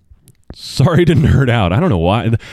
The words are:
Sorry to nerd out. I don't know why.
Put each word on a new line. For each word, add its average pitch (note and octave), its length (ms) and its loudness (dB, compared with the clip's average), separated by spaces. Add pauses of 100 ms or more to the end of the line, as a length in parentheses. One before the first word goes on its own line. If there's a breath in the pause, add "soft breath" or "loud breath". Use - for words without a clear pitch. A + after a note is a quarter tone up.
(540)
Sorry - 520 0
to E3+ 100 2
nerd C3+ 340 0
out. A2 240 0
I G2+ 60 0
don't F3+ 100 0
know A2+ 80 0
why. F#2 340 0 (200 loud breath)